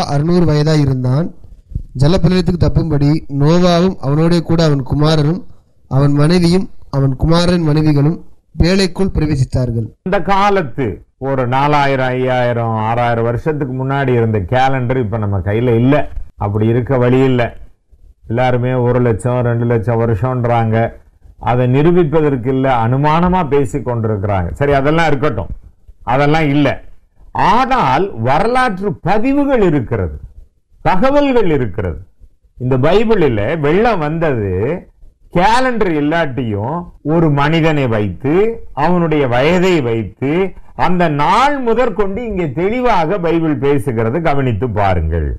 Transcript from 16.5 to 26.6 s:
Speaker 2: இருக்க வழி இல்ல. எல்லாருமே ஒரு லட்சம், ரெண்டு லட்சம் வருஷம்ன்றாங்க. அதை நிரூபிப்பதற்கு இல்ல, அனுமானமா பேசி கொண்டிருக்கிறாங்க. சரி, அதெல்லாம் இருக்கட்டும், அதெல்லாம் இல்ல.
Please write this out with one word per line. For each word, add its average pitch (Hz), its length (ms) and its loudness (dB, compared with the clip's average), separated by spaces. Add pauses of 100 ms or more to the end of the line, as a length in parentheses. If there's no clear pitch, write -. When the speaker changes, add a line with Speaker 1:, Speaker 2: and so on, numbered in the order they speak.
Speaker 2:
இருக்க 123 300 0
வழி 123 260 2
இல்ல. 127 180 2 (840)
எல்லாருமே 123 460 0
ஒரு 123 260 0
லட்சம், 123 420 0
ரெண்டு 117 240 0
லட்சம் 117 340 0
வருஷம்ன்றாங்க. 117 800 0 (640)
அதை 123 280 0
நிரூபிப்பதற்கு 147 800 2
இல்ல, 131 200 0 (100)
அனுமானமா 151 720 2
பேசி 143 300 0
கொண்டிருக்கிறாங்க. 107 720 -2
சரி, 143 220 0
அதெல்லாம் 151 340 2
இருக்கட்டும், 131 420 -2 (540)
அதெல்லாம் 147 440 2
இல்ல. 143 200 2 (640)